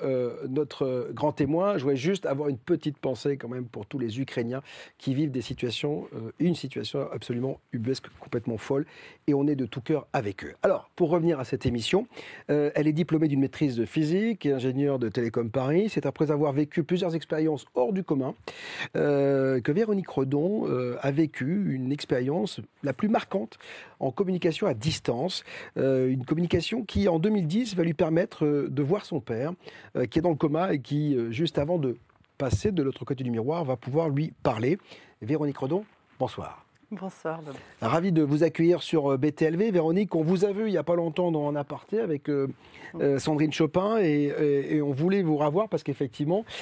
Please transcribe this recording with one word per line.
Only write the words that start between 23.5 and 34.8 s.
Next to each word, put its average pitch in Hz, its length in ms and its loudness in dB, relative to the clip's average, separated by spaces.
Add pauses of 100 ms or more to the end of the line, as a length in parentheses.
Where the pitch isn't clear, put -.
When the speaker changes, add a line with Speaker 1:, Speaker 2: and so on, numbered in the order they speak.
Speaker 1:
en 135 120 0
communication 180 560 0
à 147 80 2
distance, 135 680 -2 (360)
euh, 131 320 4
une 127 160 0
communication 175 580 0
qui, 196 240 2
en 165 100 4
deux 196 120 2
mille 196 160 2
dix, 202 280 0
va 175 80 2
lui 165 120 2
permettre, 165 500 2
euh, 147 240 2
de 139 220 -2
voir 202 140 0
son 165 160 -4
père, 127 320 -4 (420)
euh, 127 120 0
qui 160 120 0
est 156 40 2
dans 180 80 4
le 151 60 2
coma 165 360 2
et 147 80 0
qui, 147 340 0
euh, 117 160 0
juste 147 280 -2
avant 165 200 0
de 131 180 -2 (420)
passer 143 340 0
de 165 100 0
l'autre 131 220 -2
côté 131 180 -4
du 123 80 -2
miroir, 139 340 -2
va 131 120 -2
pouvoir 151 320 0
lui 143 240 -2 (100)
parler. 127 360 2 (420)